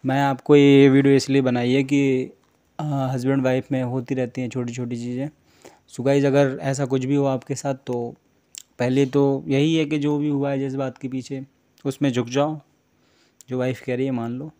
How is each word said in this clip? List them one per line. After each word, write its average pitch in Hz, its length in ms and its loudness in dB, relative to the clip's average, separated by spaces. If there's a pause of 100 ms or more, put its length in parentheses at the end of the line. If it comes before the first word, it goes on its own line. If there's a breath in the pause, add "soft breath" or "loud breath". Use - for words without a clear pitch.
मैं 135 160 0
आपको 139 340 4
ये 139 320 8
video 139 260 6
इसलिए 135 280 2
बनाई 123 300 0
है 135 120 2
कि, 135 460 0 (500)
आ, 139 260 -4
husband 131 380 -2
wife 127 280 0
में 131 100 -2
होती 127 320 -6
रहती 127 260 -4
हैं 123 80 -6
छोटी-छोटी 120 480 -6
चीज़ें। 123 340 -8 (600 soft breath)
So 120 160 -8
guys, 139 180 2
अगर 139 380 2
ऐसा 135 240 -2
कुछ 131 180 -2
भी 135 100 -2
हो 143 100 0
आपके 131 300 -4
साथ, 139 200 -6
तो 120 400 -8 (640)
पहले 127 280 2
तो 139 400 0
यही 156 300 2
है 156 80 2
कि 151 140 -4
जो 147 200 -2
भी 151 100 -2
हुआ 139 220 -2
है 139 80 -4
जिस 135 160 -4
बात 135 240 -6
के 135 100 -10
पीछे, 131 380 -10 (380)
उसमें 139 280 -2
झुक 120 140 -2
जाओ, 147 340 -2 (880)
जो 127 100 -6
wife 127 220 -4
कह 127 160 -6
रही 127 80 -2
है 135 60 -4
मान 117 220 -4
लो। 143 280 -12